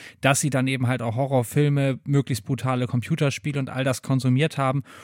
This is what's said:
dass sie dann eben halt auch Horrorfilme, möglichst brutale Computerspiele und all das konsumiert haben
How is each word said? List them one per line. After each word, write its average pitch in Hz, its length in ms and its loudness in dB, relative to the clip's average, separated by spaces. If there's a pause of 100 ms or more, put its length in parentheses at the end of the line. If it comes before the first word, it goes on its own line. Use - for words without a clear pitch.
(200)
dass 139 200 4
sie 151 100 0
dann 131 180 0
eben 131 180 0
halt 120 160 0
auch 117 140 -4
Horrorfilme, 139 880 2
möglichst 139 400 0
brutale 127 420 -2
Computerspiele 143 720 -2
und 131 120 -4
all 131 120 -4
das 135 200 -2
konsumiert 135 540 2
haben 135 280 0 (200)